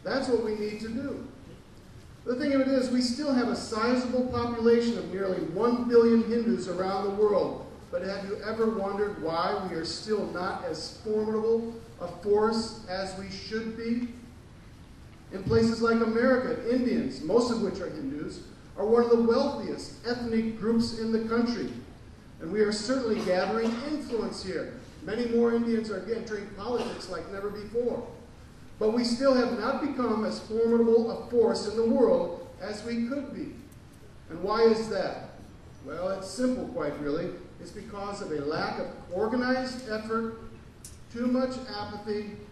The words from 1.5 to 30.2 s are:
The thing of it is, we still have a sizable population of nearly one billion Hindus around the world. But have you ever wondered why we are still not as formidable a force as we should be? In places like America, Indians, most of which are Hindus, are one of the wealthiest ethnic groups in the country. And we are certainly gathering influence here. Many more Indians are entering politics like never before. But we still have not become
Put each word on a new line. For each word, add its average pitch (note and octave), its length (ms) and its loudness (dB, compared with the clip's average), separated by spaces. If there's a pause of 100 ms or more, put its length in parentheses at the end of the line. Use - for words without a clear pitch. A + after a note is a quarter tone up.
The B3 120 -2
thing C#4+ 180 2
of C4+ 80 6
it B3+ 60 4
is, C4 240 4
we B3 100 4
still C#4 320 0
have A#3+ 140 4
a G3 80 0
sizable B3 720 0
population A#3 720 4
of F3 140 -6
nearly F#3+ 280 -2
one A3+ 480 0
billion A#3 360 8
Hindus G#3 440 0
around F#3 380 -2
the G3+ 160 0
world. G3 440 2 (260)
But F3 120 -4
have F#3+ 220 -6
you G3+ 180 -6
ever A3 280 2
wondered G3+ 520 -2
why F#3 440 0
we E3+ 80 -6
are D#3+ 100 -4
still G3+ 420 -2
not F3+ 380 -4
as - 380 -8
formidable A3 720 0 (260)
a F3 80 -6
force G#3+ 800 0
as F#3 300 -6
we G3 140 -10
should A3 440 -6
be? A#3 340 -2 (1200)
In F#3+ 120 -10
places A3+ 380 4
like A3+ 200 6
America, A#3 720 2
Indians, B3 520 0
most A#3 280 4
of G#3 120 0
which - 160 -2
are E3+ 100 -6
Hindus, D3 520 -8 (360)
are F#3+ 80 -2
one A#3 180 6
of A#3 60 2
the A#3 120 8
wealthiest A#3 840 0
ethnic A3+ 540 -2
groups A3+ 400 0
in A3+ 120 -2
the A3+ 160 2
country. A3+ 440 0 (680)
And E3 100 -8
we G#3 80 0
are G#3+ 140 4
certainly A#3 500 0
gathering G#3 480 2 (180)
influence A#3 540 -4
here. D#3+ 300 -6 (300)
Many A#3 240 -2
more A#3 280 4
Indians A3+ 340 0
are F#3 140 -4 (100)
entering G#3 340 -6 (100)
politics F#3 500 -4
like F3 240 -8
never G3 180 -6
before. G#3+ 560 -2 (720)
But G#3+ 140 2
we A#3+ 140 2
still C4+ 280 4
have A#3 240 2
not A#3 220 0
become A#3 460 0